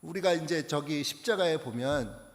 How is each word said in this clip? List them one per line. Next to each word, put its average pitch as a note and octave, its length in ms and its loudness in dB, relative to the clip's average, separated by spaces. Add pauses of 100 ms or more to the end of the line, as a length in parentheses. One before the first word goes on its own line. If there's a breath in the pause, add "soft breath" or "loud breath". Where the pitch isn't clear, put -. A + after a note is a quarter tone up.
우리가 F3 300 2
이제 D#3+ 340 0
저기 D3 380 -2
십자가에 F3+ 540 0
보면 B2+ 600 -2 (160)